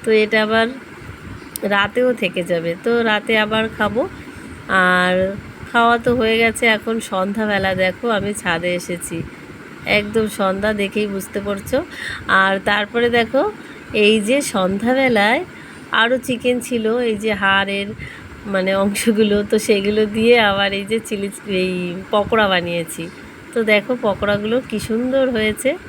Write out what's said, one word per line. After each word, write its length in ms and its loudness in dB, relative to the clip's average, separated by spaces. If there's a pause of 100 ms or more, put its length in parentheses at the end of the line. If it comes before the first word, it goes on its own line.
তো 60 -4 (140)
এটা 140 2 (100)
আবার 200 2 (1040)
রাতেও 360 2 (120)
থেকে 200 -2 (100)
যাবে, 200 0 (120)
তো 80 2 (180)
রাতে 240 0 (120)
আবার 200 0 (120)
খাবো। 260 0 (920)
আর 220 4 (540)
খাওয়া 260 4 (100)
তো 140 2
হয়ে 240 2
গেছে, 200 0 (140)
এখন 180 -2 (160)
সন্ধ্যাবেলা 600 0 (120)
দেখো 220 -2 (120)
আমি 140 -2 (100)
ছাদে 280 -2 (100)
এসেছি, 380 -8 (800)
একদম 280 0 (140)
সন্ধ্যা 320 0 (100)
দেখেই 340 -2
বুঝতে 320 -6
পারছো। 300 -2 (680)
আর 100 2 (160)
তারপরে 380 0 (100)
দেখো 240 2 (640)
এই 100 6 (120)
যে 100 4 (160)
সন্ধ্যাবেলায় 880 2 (600)
আরও 140 2 (120)
চিকেন 280 0 (120)
ছিল, 180 -2 (240)
এই 140 0
যে 80 0 (120)
হাড়ের 440 2 (680)
মানে 180 2 (120)
অংশগুলো, 540 2 (140)
তো 40 2 (120)
সেগুলো 340 4 (140)
দিয়ে 200 6 (140)
আবার 200 2 (100)
এই 120 -6
যে 60 0 (100)
চিলি, 220 -4 (320)
এই 100 0 (420)
পকোড়া 400 4
বানিয়েছি। 500 -2 (500)
তো 60 -2 (120)
দেখো 200 4 (140)
পকোড়াগুলো 520 0 (120)
কি 80 -4 (120)
সুন্দর 360 0 (100)
হয়েছে। 340 0 (200)